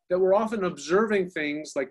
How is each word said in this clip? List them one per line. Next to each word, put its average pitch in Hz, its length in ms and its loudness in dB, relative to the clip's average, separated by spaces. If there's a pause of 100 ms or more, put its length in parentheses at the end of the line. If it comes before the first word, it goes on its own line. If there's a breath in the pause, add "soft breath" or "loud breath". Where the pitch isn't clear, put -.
that 180 120 0
we're 190 140 4
often 214 300 0
observing 185 640 0
things 151 440 -6
like 139 160 -4